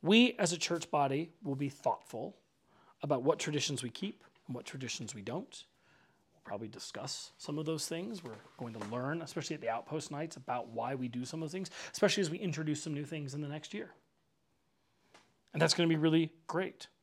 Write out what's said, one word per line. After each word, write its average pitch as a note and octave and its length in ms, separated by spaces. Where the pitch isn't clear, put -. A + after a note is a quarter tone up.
We A3+ 380
as F3 140
a F3 40
church E3+ 360
body C#3+ 400
will C#3+ 140
be C#3 120
thoughtful - 680
about C#3 220
what D#3 160
traditions D3 420
we B2 80
keep - 320
and B2+ 80
what B2 100
traditions B2 480
we G#2 100
don't. C3 420
We'll - 120
probably G#2+ 240
discuss - 680
some D3+ 220
of D#3 80
those D#3 220
things. F#3 340
We're A#2+ 80
going A#2 160
to G#2 200
learn, C#3 280
especially D3+ 320
at D3 60
the A#2 100
Outpost C#3+ 420
nights, D#3 240
about B2 320
why A#2+ 260
we B2+ 140
do B2 160
some D#3+ 180
of D#3+ 60
those D3 40
things, F#3 180
especially - 280
as E3+ 100
we D#3+ 80
introduce D#3 420
some D#3 140
new D3 100
things C#3+ 300
in C#3+ 60
the D3 80
next D3+ 260
year. G3+ 160
And D#3 80
that's D#3 140
gonna E3+ 140
be E3 80
really D#3+ 340
great. - 400